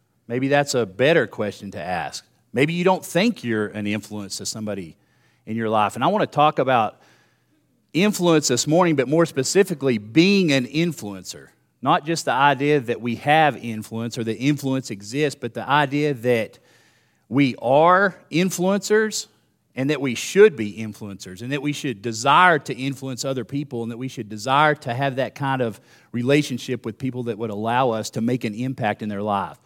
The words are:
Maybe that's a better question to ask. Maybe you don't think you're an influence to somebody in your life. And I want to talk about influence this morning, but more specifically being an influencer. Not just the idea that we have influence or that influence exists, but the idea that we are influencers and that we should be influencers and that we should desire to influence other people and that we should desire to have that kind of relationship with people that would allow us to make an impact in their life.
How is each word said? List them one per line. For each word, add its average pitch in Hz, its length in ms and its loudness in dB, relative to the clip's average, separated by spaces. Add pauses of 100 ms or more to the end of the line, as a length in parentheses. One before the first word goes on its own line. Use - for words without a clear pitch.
(260)
Maybe 127 220 -2
that's 143 260 2
a 120 100 2
better 123 420 2
question 104 440 -8
to 78 100 -10
ask. 80 460 -6 (260)
Maybe 156 220 2
you 175 100 0
don't 185 180 2
think 202 400 0
you're 110 260 -2
an 104 180 -6
influence 104 500 -6
to 104 80 -10
somebody 98 540 -8 (480)
in 110 100 -6
your 113 140 -2
life. 107 240 2
And 120 100 -2
I 156 40 4
want 190 220 0
to - 60 -14
talk 151 220 4
about 123 420 2 (920)
influence 175 540 2
this 120 180 0
morning, 165 300 4
but 127 120 0
more 160 160 4
specifically 156 720 0
being 160 560 2
an 131 140 2
influencer. 104 840 -6 (320)
Not 156 240 0
just 165 220 -4
the 131 60 0
idea 143 480 2
that 113 200 -4
we 117 160 -4
have 147 400 4
influence 113 600 -8
or 123 60 -4
that 110 120 -4
influence 135 540 -2
exists, 120 500 -4
but 120 140 -8
the 107 120 -8
idea 147 460 2
that 117 460 -2 (720)
we 127 300 2
are 175 580 4 (120)
influencers 190 960 0 (500)
and 131 140 0
that 143 100 -2
we 131 140 -2
should 190 420 6
be 107 160 -4
influencers 101 720 -12
and 123 100 -8
that 143 80 -4
we 147 140 -4
should 123 260 -6
desire 139 580 4
to 123 160 -10
influence 131 480 -8
other 131 220 -4
people 120 380 -8
and 117 100 -8
that 113 60 -12
we 131 100 -8
should 107 220 -12
desire 135 440 2
to 127 200 -6
have 135 220 -2
that 127 180 -4
kind 135 260 -2
of 113 180 -4 (320)
relationship 127 760 0
with 113 100 -8
people 123 280 -6
that 117 120 -6
would 110 140 -6
allow 113 400 0
us 110 180 -4
to 113 140 -6
make 123 220 0
an 107 100 -6
impact 117 480 -4
in 107 80 -6
their 101 100 -6
life. 98 460 -4